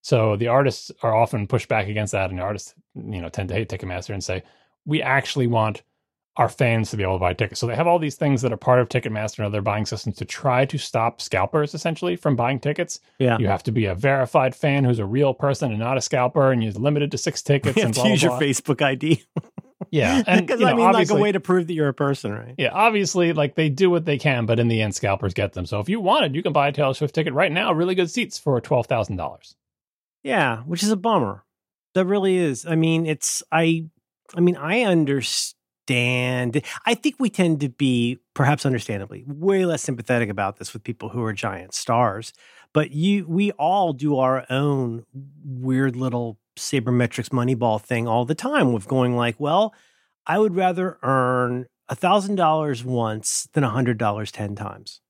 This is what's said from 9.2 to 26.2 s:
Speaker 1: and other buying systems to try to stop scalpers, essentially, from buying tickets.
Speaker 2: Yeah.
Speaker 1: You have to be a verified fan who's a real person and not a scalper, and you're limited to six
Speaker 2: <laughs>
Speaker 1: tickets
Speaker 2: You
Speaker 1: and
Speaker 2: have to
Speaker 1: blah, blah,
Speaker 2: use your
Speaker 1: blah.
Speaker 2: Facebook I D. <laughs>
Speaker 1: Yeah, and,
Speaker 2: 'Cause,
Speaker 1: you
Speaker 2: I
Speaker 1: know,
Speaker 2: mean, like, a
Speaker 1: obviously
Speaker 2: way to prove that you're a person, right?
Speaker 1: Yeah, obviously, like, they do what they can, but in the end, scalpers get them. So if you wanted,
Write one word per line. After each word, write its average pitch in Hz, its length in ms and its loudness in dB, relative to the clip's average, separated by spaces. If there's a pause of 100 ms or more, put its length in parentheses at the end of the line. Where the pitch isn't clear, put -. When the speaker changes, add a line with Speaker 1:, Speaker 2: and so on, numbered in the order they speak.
Speaker 1:
and 107 60 -2
other 104 160 -2
buying 104 240 -2
systems - 320 -6
to - 80 -8
try 131 400 0
to 143 120 -6
stop 117 440 -2
scalpers, 147 520 0
essentially, 170 440 -4
from 143 180 0
buying 123 240 0
tickets. 151 400 -4 (200)
Speaker 2:
Yeah. 120 180 2
Speaker 1:
You 107 100 0
have 98 160 -2
to 120 80 -4
be 110 140 2
a 95 100 -2
verified 131 600 2
fan 139 280 0
who's 123 160 2
a 101 60 -2
real 131 280 2
person 139 360 -2
and 107 100 -4
not 123 180 -2
a 120 40 -2
scalper, 135 500 2
and 120 100 2
you're 110 120 -2
limited 143 380 0
to 135 60 -6
six - 240 -4
Speaker 2:
<laughs> - 20 -14
Speaker 1:
tickets 143 340 2
Speaker 2:
You 220 60 4
Speaker 1:
and 143 60 2
Speaker 2:
have 107 60 -2
to - 40 -2
Speaker 1:
blah, 123 40 2
blah, 214 80 4
Speaker 2:
use 151 120 4
your 127 80 4
Speaker 1:
blah. 123 100 -2
Speaker 2:
Facebook 143 400 0
I 135 140 2
D. 156 320 2
<laughs> - 60 -20 (560)
Speaker 1:
Yeah, 247 380 2
and, 180 200 4
Speaker 2:
'Cause, 240 120 0
Speaker 1:
you - 80 4
Speaker 2:
I - 20 6
Speaker 1:
know, - 80 2
Speaker 2:
mean, 233 80 4
like, - 80 6
a - 40 4
Speaker 1:
obviously 208 240 4
Speaker 2:
way 208 100 2
to 190 80 0
prove 180 260 2
that 170 80 -6
you're 156 140 0
a 135 60 0
person, 139 380 -2
right? 113 240 -10
Speaker 1:
Yeah, 135 160 0
obviously, 190 600 2
like, 147 220 0
they 156 120 2
do 151 220 4
what 170 160 2
they 147 140 0
can, 123 260 0
but 113 140 2
in 117 80 4
the 113 120 2
end, 107 140 0
scalpers 98 400 -2
get 90 200 -2
them. 90 120 -6
So 104 140 -6
if 107 100 -6
you 214 100 -2
wanted, 196 360 2